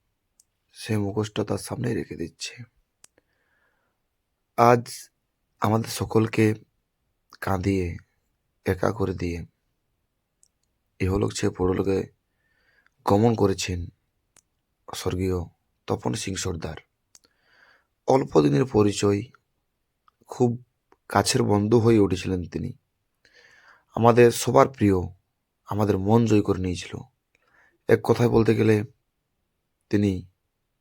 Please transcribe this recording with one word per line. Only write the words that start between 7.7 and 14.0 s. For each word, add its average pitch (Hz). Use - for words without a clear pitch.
একা 98
করে 95
দিয়ে 87
ইহলোক 104
ছেড়ে 101
পরলোকে 92
গমন 110
করেছেন 92